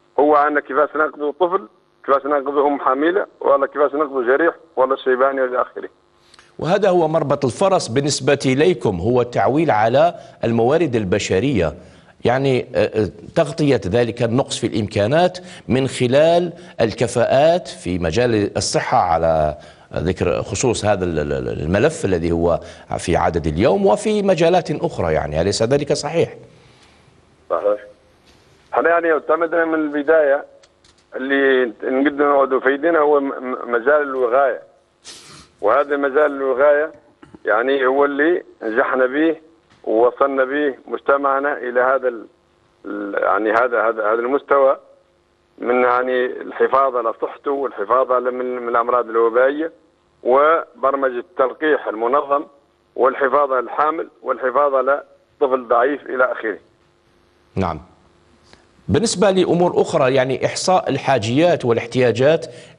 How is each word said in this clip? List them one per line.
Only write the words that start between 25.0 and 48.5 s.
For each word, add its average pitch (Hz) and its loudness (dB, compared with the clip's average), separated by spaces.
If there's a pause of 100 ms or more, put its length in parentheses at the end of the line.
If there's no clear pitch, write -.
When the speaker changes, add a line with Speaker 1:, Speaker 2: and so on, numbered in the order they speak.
Speaker 2:
يعني 76 -2
أليس 101 0
ذلك 143 0
صحيح؟ 147 -2 (1160)
Speaker 1:
صحيح. 92 0 (920)
احنا 127 2
يعني 170 2
اعتمدنا 160 0
من 160 -2
البداية 147 2 (720)
اللي 131 2 (100)
نقدر 139 0
نعودوا 135 2
في 117 2
يدينا 151 2
هو 147 4
م-، 139 -4
م-، 127 -8
مجال 127 2
الوقاية، 131 0 (1000)
وهذا 143 0
مجال 143 0 (100)
الوقاية 143 2 (520)
يعني 127 0
هو 139 2
اللي 147 0 (200)
نجحنا 127 0
به 151 0 (480)
ووصلنا 123 2
به 139 -2 (120)
مجتمعنا 139 -2
إلى 123 -2
هذا 127 0
ال-، 113 -8 (580)
ال-، 101 -6
يعني 104 0
هذا، 113 0
هذا، 110 -2
هذا 117 0
المستوى 139 2 (840)
من 123 0
يعني 127 0
الحفاظ 131 0
على 113 -2 (100)
صحته - -8
والحفاظ 127 -2
على 123 0
من، 123 -6